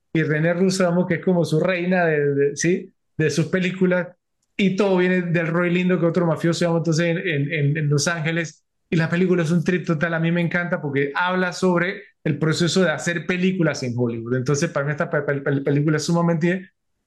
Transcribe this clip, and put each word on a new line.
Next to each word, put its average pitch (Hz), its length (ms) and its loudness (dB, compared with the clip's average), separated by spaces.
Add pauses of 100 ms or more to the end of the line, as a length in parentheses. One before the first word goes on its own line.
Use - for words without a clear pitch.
(120)
Y 160 120 2
René 156 280 0
Russo, 185 300 2
digamos, 175 240 2
que 170 100 0
es - 80 -6
como 175 200 2
su 156 160 2
reina 180 460 2
de, 147 280 2
de, 139 220 0
¿sí? - 360 -2 (240)
de 156 140 2
sus 156 160 0
películas. 180 600 0 (480)
Y 190 180 2
todo 196 220 2
viene 180 260 2
del 170 240 0
Roy 170 240 0
Lindo, 180 300 2
que 165 60 2
es 170 40 2
otro 170 160 0
mafioso, 165 380 0
digamos, 170 160 2
entonces, 165 260 0
en, 165 120 0
en, 170 340 -2
en, 147 240 0
en 151 120 -2
Los 143 200 2
Ángeles. 165 560 -4 (260)
Y 185 60 0
la 160 120 0
película 180 360 2
es 151 80 0
un 170 100 2
trip 180 240 -2
total. 165 280 0
A 160 40 0
mí 165 140 0
me 175 80 2
encanta 170 420 -2
porque 139 320 -2
habla 180 380 0
sobre 180 500 0 (220)
el 151 160 -2
proceso 160 420 2
de 165 80 2
hacer 160 340 -4
películas 180 600 0
en 123 120 -4
Hollywood. 117 380 -2
Entonces, 143 360 0
para 143 160 -2
mí 151 40 -4
esta 160 180 -4
pe-, 151 140 -2
pe-, 143 180 -2
pe-, 139 200 -2
película 147 380 0
es 147 40 -6
sumamente... 170 680 0 (360)